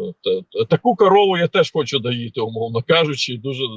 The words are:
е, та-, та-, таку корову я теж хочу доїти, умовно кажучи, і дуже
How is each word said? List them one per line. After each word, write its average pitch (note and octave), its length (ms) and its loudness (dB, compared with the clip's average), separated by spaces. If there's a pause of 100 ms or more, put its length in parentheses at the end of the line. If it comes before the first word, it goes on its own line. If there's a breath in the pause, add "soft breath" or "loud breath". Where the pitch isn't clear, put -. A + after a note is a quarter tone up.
е, E2+ 40 -10 (120)
та-, F#2 180 0 (100)
та-, - 120 -2
таку G#3+ 320 2
корову G3 420 4
я E3+ 100 2
теж F3 240 0
хочу C#3 260 -2
доїти, A#2+ 420 -6
умовно A2+ 480 -4
кажучи, D3+ 440 0
і A#2 60 -8
дуже C3 260 -6 (120)